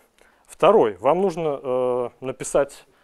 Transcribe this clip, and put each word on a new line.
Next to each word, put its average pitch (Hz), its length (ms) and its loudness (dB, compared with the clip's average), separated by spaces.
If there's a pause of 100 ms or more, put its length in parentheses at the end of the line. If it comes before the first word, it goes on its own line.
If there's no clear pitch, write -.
(460)
Второй, 151 520 2
вам 143 240 0
нужно, 160 400 -4
э, 127 480 -2 (120)
написать, 139 640 -4 (180)